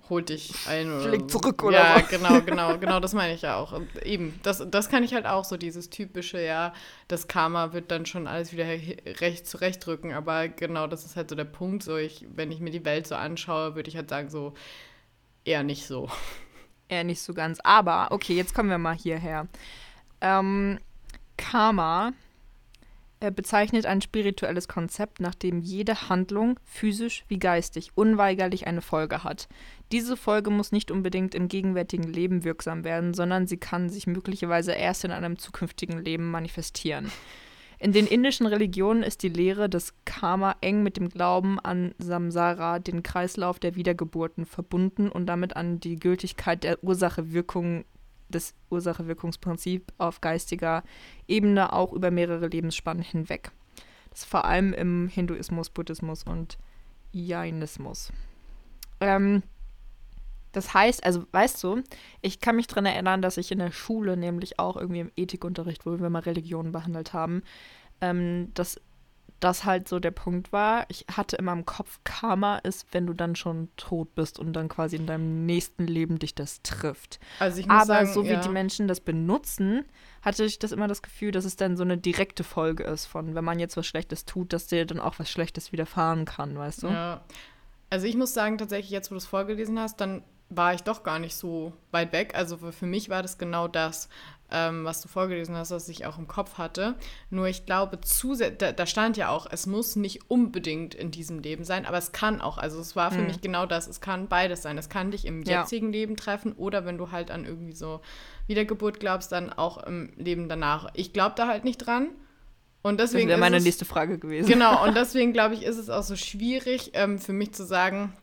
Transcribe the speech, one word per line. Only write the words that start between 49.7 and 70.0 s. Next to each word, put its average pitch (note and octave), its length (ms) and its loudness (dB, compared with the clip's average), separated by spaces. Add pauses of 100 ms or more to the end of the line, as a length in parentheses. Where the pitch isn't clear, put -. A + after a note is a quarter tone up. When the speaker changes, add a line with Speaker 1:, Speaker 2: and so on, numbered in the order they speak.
Speaker 2:
auf E3+ 220 -2
geistiger E3 600 -2 (440)
Ebene G3+ 460 6
auch F#3 200 2
über F3+ 160 2
mehrere F3 380 2
Lebensspannen E3 560 -2
hinweg. E3 480 -6 (580)
Das - 120 -16
ist - 40 -12
vor - 200 2
allem F#3+ 280 4
im F3 360 0
Hinduismus, E3+ 600 -4
Buddhismus D#3+ 540 -6
und E3 340 -6 (540)
Jainismus. E3+ 1000 -6 (880)
Ähm, G3 420 6 (1080)
das - 220 -6
heißt, A3 300 6
also, F3 300 2
weißt G#3 300 4
du, G#3 200 0 (380)
ich F#3+ 180 -2
kann A#3 160 4
mich A#3 120 2
dran G3+ 180 0
erinnern, F#3+ 360 2
dass F#3 160 2
ich F3+ 140 -4
in F#3+ 80 0
der F3 120 0
Schule G#3 440 -2
nämlich F3 420 -2
auch F3+ 200 0
irgendwie F3 240 -4
im E3+ 160 -8
Ethikunterricht, F3 680 -4
wo E3+ 140 -2
wir F3 100 0
mal E3+ 100 0
Religionen E3 520 -4
behandelt D#3+ 420 -6
haben, E3+ 300 -2 (560)
ähm, F3 540 0
dass - 260 -4 (600)
das F3+ 240 2
halt F#3+ 240 2
so F3+ 100 -2
der F3 120 0